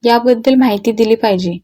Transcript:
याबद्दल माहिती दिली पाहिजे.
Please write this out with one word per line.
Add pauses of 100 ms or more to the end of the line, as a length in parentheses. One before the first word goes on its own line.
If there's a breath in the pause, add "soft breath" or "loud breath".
याबद्दल
माहिती
दिली
पाहिजे.